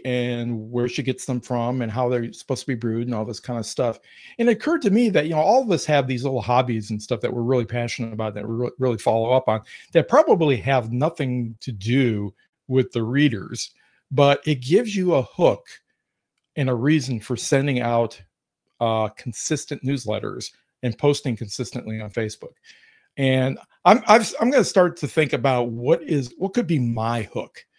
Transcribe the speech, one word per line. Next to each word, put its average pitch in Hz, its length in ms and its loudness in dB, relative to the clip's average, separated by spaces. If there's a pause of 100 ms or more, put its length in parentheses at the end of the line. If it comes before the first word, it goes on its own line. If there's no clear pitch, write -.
and 120 640 -4
where 120 180 0
she 127 140 -6
gets 127 220 -4
them 127 160 -4
from 123 400 -4
and 110 100 -4
how 123 180 0
they're 117 240 -2
supposed - 280 -8
to - 60 -16
be 135 80 -2
brewed 117 320 -4
and 120 80 -4
all 110 100 -4
this 113 160 -10
kind 120 180 -6
of 107 60 -6
stuff. 120 340 -4 (380)
And 233 120 2
it 233 40 6
occurred 320 300 0
to 214 80 2
me 233 180 4
that, 156 160 2
you 165 60 -2
know, 156 80 0
all 214 220 6
of 226 100 0
us 156 140 0
have 143 220 2
these 123 160 -2
little 135 180 -2
hobbies 113 500 0
and 107 100 -4
stuff - 200 -4
that 120 120 -2
we're 123 80 -4
really 120 240 2
passionate 117 480 -6
about, 107 220 -4
that 107 120 -8
we 113 80 -6
re-, 120 220 -4
really 127 200 0
follow 113 340 0
up 131 180 2
on, 110 120 0 (300)
that - 160 4
probably 185 500 4
have 117 360 0
nothing 123 640 -2
to 123 140 -10
do 107 600 0 (360)
with 127 240 0
the 117 100 -2
readers, 120 680 -2 (400)
but 143 360 4
it 139 140 0
gives 202 340 2
you 180 200 2
a 127 80 2
hook 131 420 0 (920)
and 135 140 0
a 127 60 0
reason 127 440 0
for 120 160 -6
sending 135 460 0
out, 117 400 0 (580)
uh, 110 300 0
consistent - 760 -6
newsletters 107 680 -4 (320)
and 120 140 -4
posting 143 380 0
consistently 110 640 -8
on 107 80 -10
Facebook. - 440 -6 (600)
And 131 420 2 (280)
I'm, 220 220 6
I've, 220 340 4
I'm 233 100 4
gonna 262 140 4
start 180 320 2
to 143 100 -4
think 156 260 0
about 123 360 0
what 123 340 0
is, 143 340 -2
what 190 160 -4
could 233 140 -2
be 156 120 2
my 117 440 0
hook - 420 -10 (140)